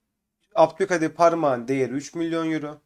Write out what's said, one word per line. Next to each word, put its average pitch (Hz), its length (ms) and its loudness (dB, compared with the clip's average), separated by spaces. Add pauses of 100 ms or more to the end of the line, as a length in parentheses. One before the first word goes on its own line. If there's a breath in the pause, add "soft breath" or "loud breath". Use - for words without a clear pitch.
(540)
Abdülkadir 165 540 2
Parmak'ın 156 600 2
değeri 131 240 0
üç 139 220 -8
milyon 165 380 -4
euro. 151 340 -8